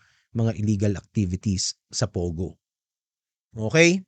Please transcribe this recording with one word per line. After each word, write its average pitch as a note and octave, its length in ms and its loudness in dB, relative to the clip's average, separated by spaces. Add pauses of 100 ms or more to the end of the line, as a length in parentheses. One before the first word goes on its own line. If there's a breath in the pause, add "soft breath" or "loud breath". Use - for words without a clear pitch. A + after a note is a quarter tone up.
(300)
mga A2+ 320 -2
illegal G#2 320 2
activities F#2 800 -2 (160)
sa - 160 -4
Pogo. F2 480 -4 (1000)
Okay? E3 520 2